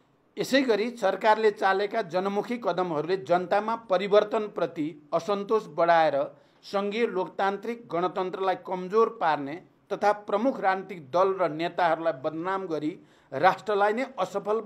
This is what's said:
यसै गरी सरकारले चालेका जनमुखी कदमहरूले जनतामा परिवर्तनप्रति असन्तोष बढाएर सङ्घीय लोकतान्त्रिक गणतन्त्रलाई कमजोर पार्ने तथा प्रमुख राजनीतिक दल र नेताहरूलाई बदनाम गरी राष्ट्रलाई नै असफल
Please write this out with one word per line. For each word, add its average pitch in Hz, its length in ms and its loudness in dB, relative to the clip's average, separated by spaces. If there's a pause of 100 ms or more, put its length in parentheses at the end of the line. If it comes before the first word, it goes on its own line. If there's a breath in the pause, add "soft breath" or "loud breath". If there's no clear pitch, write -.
(380 soft breath)
यसै 247 260 2
गरी 226 340 0
सरकारले 214 560 2
चालेका 202 560 0
जनमुखी 196 500 -2
कदमहरूले 180 640 -2
जनतामा 202 520 0 (140)
परिवर्तनप्रति 196 960 2 (280)
असन्तोष 202 500 0 (140)
बढाएर 165 380 6 (500 soft breath)
सङ्घीय 202 440 -2
लोकतान्त्रिक 196 800 -4
गणतन्त्रलाई 185 640 -2 (120)
कमजोर 185 420 2 (120)
पार्ने 147 340 0 (360)
तथा 202 200 2 (120)
प्रमुख 220 380 0
राजनीतिक 190 380 -2 (120)
दल 190 240 4
र 180 160 0
नेताहरूलाई 165 640 0 (100)
बदनाम 175 440 -4
गरी 151 240 -4 (400 soft breath)
राष्ट्रलाई 196 640 2
नै 247 120 -2 (140)
असफल 196 460 -2